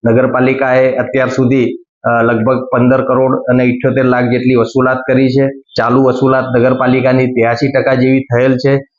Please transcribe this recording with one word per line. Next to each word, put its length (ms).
નગરપાલિકાએ 880
અત્યાર 340
સુધી, 360
અ, 180
લગભગ 500
પંદર 300
કરોડ 360
અને 260
ઇઠ્યોતેર 420
લાખ 180
જેટલી 320
વસૂલાત 420
કરી 320
છે. 180
ચાલુ 260
વસૂલાત 420
નગરપાલિકાની 720
ત્યાસી 400
ટકા 260
જેવી 260
થયેલ 380
છે 200